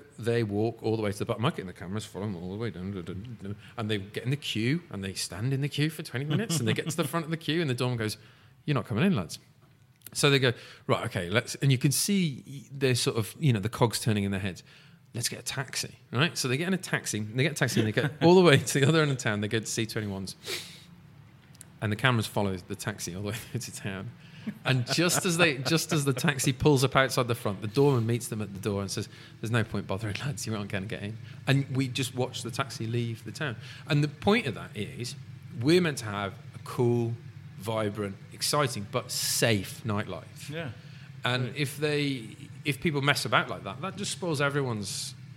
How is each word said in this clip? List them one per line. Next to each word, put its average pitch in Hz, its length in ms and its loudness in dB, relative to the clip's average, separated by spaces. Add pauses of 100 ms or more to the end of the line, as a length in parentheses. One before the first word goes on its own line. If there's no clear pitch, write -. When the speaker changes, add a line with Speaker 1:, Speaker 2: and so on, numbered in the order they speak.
(200)
Speaker 1:
they 117 240 2
walk 110 400 0
all 110 140 2
the 110 60 -2
way 101 100 0
to - 40 -8
the - 60 -4
butter 104 160 -2
market, 131 220 0
and 92 80 -8
the 90 40 -12
cameras 98 300 -8
follow 92 220 -6
them 107 100 -4
all 87 160 -8
the 101 60 -6
way 113 120 -4
down, 90 220 -6
dun, 95 140 -6
dun, 101 360 -10
dun, 101 140 -8 (220)
and 107 120 -4
they 107 100 2
get 101 260 -8
in 120 60 0
the 143 40 2
queue, 135 540 0
and 101 120 -6
they 95 120 -4
stand 110 400 -4
in 135 80 0
the 143 80 -2
queue 147 200 0
for 160 140 -8
twenty 139 220 -6
minutes, 160 340 0
and 117 80 0
they 110 60 4
get 151 160 -2
to - 80 -4
the 165 100 2
front 165 160 -2
of 147 80 -8
the 160 60 -2
queue, 160 240 0
and 156 80 0
the 127 60 0
doorman 123 220 0
goes, 107 200 -2 (480)
"You're 151 100 2
not 113 120 0
coming 113 180 2
in, 196 100 4
lads." 85 240 -2 (720)
So - 180 4
they 139 100 8
go, 127 120 6 (340)
"Right, 101 200 2
okay, 95 240 -2
let's," 104 260 0
and 139 160 4
you 127 60 6
can 139 160 4
see 147 720 0 (120)
they're 131 180 4
sort 123 200 0
of, 110 240 -2
you 147 140 6
know, 104 80 2
the 117 80 0
cogs 120 320 2
turning 104 240 2
in 98 60 0
their 98 100 -2
heads. 95 220 -6 (520)
"Let's 117 140 -2
get - 120 -6
a - 20 -20
taxi," - 560 -6 (120)
right? 143 240 2
So - 120 -2
they 127 100 2
get 170 120 -4
in 190 40 2
a 185 40 2
taxi, - 420 -2
they 107 240 0
get 139 80 2
a 147 40 -10
taxi, - 240 2
and 107 80 2
they 107 40 2
get 127 200 2 (120)
all 170 100 10
the 185 80 12
way 156 160 10
to - 220 0
the 135 80 6
other 160 160 6
end 147 80 2
of 131 80 0
town. 104 220 0
They 107 60 0
go 113 120 0
to 104 80 -2
C - 180 -2
twenty-ones, 101 500 -6 (1500)
and 104 100 2
the 107 40 2
cameras 117 300 4
follow 101 320 0
the 92 180 -8
taxi 95 400 -6
all 95 60 -8
the 104 80 -4
way 101 60 -2
<laughs> - 160 -10
through 117 80 -4
to - 160 -8
town. 98 340 -8 (560)
And 127 260 2
just 170 340 2
as 170 120 2
they, 165 220 4
just 156 340 2
as 151 100 4
the 139 100 4
taxi 139 380 2
pulls 135 320 6
up 127 140 2
outside 131 320 4
the 117 60 2
front, 98 260 -4
the 110 60 -6
doorman 131 400 4
meets 117 200 0
them 110 140 -6
at 101 140 -8
the 95 40 -10
door 101 220 -2
and 98 100 -4
says, 107 160 -4 (320)
"There's 110 120 -4
no 117 120 4
point 104 240 -4
bothering, 98 280 -4 (100)
lads, 113 220 -4
you 110 80 -2
aren't 104 160 -6
gonna 95 160 -4
get 95 160 -8
in." 104 120 -8 (320)
And 139 180 4 (100)
we 135 120 0
just 127 280 -4
watch 123 260 -2
the 117 100 -8
taxi 123 360 -4
leave 117 360 -4
the 113 80 -10
town. 127 240 -6 (320)
And 147 160 2
the 151 60 2
point 202 380 2
of 104 80 -2
that 87 200 -10
is, 104 400 -6 (460)
we're 160 180 6
meant 160 200 2
to - 60 -8
have 101 280 -2 (220)
a - 100 -14
cool, 120 480 2 (460)
vibrant, 104 560 -2 (180)
exciting, 135 580 0
but 120 200 -2
safe - 760 2
nightlife. 101 640 -6
Speaker 2:
Yeah. 151 200 -8 (540)
Speaker 1:
And 123 220 0
Speaker 2:
Right. 113 100 -6
Speaker 1:
if 143 220 -2
they, 143 580 -2 (300)
if 143 160 -2
people 143 200 0
mess 139 220 2
about 127 260 2
like 90 140 -8
that, 104 180 -8
that 185 140 -6
just 196 160 -6
spoils 165 300 -2
everyone's 135 720 -2 (240)